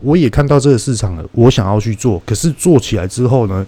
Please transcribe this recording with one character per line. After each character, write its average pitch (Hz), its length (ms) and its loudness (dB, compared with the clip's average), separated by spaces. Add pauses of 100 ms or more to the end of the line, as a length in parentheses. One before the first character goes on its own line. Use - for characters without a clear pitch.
我 147 140 2
也 143 120 2
看 143 160 0
到 143 140 2
这 139 100 2
个 127 80 4
市 131 160 -4
场 98 220 -4
了， 80 160 -12
我 117 180 4
想 107 160 2
要 104 140 0
去 104 160 -4
做， 101 300 -2
可 107 100 -4
是 165 160 -2
做 160 260 2
起 110 200 -2
来 90 100 -4
之 123 180 -4
后 120 220 2
呢， 95 200 -4